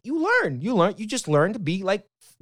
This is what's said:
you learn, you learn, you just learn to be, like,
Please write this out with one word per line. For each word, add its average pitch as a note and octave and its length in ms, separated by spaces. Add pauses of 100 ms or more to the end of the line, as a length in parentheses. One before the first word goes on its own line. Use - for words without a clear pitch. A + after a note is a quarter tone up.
you D4+ 180
learn, E4+ 400
you A3+ 140
learn, F#3 220
you A3 80
just A#3 220
learn D3+ 260
to B3+ 60
be, F3+ 240
like, G3 220 (360)